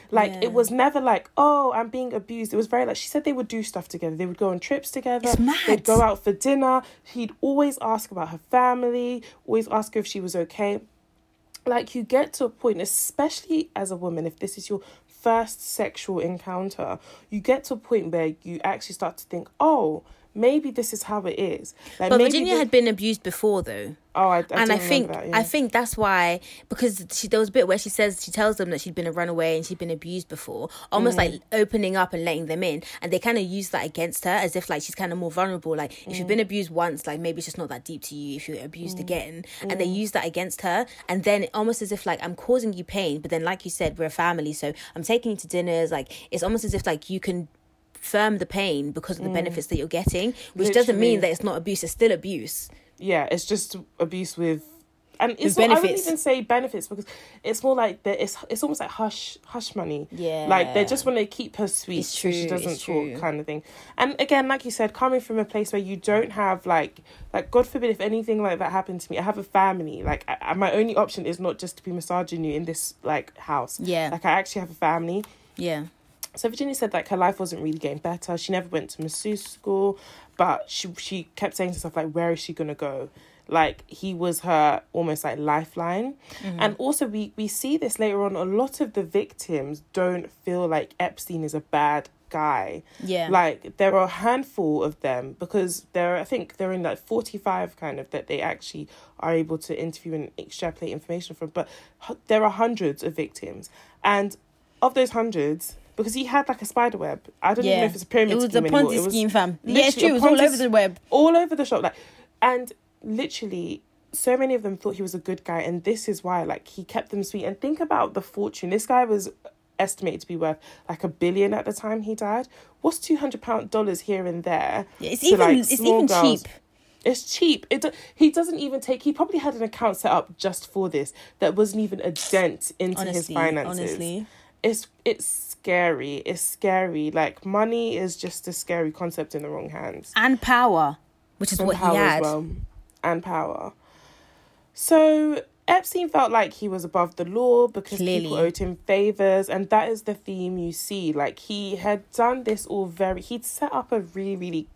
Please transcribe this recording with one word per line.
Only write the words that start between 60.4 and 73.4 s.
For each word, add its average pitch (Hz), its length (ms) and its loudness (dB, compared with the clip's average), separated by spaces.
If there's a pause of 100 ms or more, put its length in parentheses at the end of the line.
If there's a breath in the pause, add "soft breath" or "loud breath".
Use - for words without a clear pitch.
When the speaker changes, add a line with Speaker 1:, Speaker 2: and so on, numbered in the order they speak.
Speaker 1:
Like, 180 260 2
they 202 120 4
just 262 200 -2
wanna 240 200 2
keep 214 300 -12
her 208 120 -2
sweet 175 320 -4
Speaker 2:
It's - 100 -6
Speaker 1:
so - 220 -2
she 175 100 -2
Speaker 2:
true, 165 80 -4
Speaker 1:
doesn't 175 240 -2
Speaker 2:
it's - 120 -10
Speaker 1:
talk 156 180 0
Speaker 2:
true. 135 160 -8
Speaker 1:
kind 156 200 -4
of 151 80 -10
thing. 151 160 -8 (340 loud breath)
And 269 240 2
again, 269 260 4
like 262 160 0
you 247 80 -8
said, 220 220 -2
coming 254 280 2
from 226 180 -2
a 214 40 0
place 214 300 -4
where 202 80 0
you 190 160 -8
don't 214 360 0
have, 190 320 0
like, - 340 0 (340 loud breath)
like, - 160 -2
God 247 160 6
forbid 240 240 -2
if 220 100 0
anything 214 420 0
like 180 180 0
that 170 120 -2
happened 185 300 -4
to - 100 -14
me, - 60 -4
I 180 60 -2
have 202 160 -2
a 196 40 -8
family. 190 600 2
Like, 147 240 -2
I, - 120 -4
I, - 140 -4
my 190 180 2
only 214 240 2
option - 300 0
is 170 140 -4
not 180 180 -2
just - 200 -10
to - 60 -20
be 185 80 -8
massaging 175 540 -4
you 151 80 -2
in 156 120 -4
this, - 360 -6
like, - 360 -4
house. - 420 -4